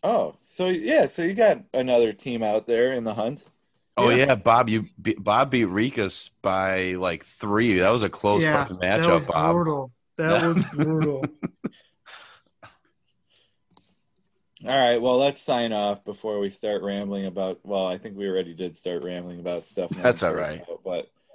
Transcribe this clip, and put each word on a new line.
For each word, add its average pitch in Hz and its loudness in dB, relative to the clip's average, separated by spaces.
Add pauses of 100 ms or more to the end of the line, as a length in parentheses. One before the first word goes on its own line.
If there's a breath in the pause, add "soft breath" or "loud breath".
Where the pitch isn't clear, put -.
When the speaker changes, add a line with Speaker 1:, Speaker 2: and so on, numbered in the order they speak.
Speaker 1:
Oh, 180 0
so - -6
yeah, 208 2
so 170 -6
you 180 0
got 196 4 (140)
another 120 4
team 120 -6
out 107 0
there 120 2
in 120 -4
the 110 -4
hunt. 113 -6 (520)
Speaker 2:
Oh 120 4
Speaker 3:
Yeah. 123 6
Speaker 2:
yeah, 135 4
Bob, 117 4
you 110 0 (140)
be-, 110 -2
Bob 110 0
beat 120 2
Rikus 101 -2 (100)
by, 95 0
like, 90 -4
three. 104 0
That 90 6
was 120 2
a 101 0
close 104 2
Speaker 3:
Yeah, 151 2
Speaker 2:
fucking 95 -10
Speaker 3:
that 92 2
Speaker 2:
matchup, 170 4
Speaker 3:
was 160 2
Speaker 2:
Bob. 160 2
Speaker 3:
brutal. 147 -2 (260)
That 160 2
Speaker 2:
<laughs> 165 2
Speaker 3:
was 156 2
brutal. 151 0 (3500 loud breath)
Speaker 1:
All - -10
right, 127 4
well, 123 2
let's 139 2
sign 120 0
off 101 -2
before 104 -6
we 101 -2
start 101 -4
rambling 101 -4
about, 95 -6
well, 95 -2
I 92 -4
think 101 -14
we 101 -6
already 92 -4
did 85 -10
start 90 -6
rambling 87 -10
about 87 -8
stuff - -8
Speaker 2:
That's 120 0
all 85 0
Speaker 1:
Minnesota 78 -6
Speaker 2:
right. - -16
Speaker 1:
about, 85 -16
but, 87 -8 (240 soft breath)